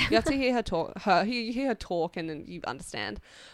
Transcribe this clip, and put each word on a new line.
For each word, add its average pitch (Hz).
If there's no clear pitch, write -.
You -
have 226
to 294
hear 254
her 240
talk, -
her, 180
you 233
hear 262
her 247
talk 175
and 165
then 156
you 175
understand. 107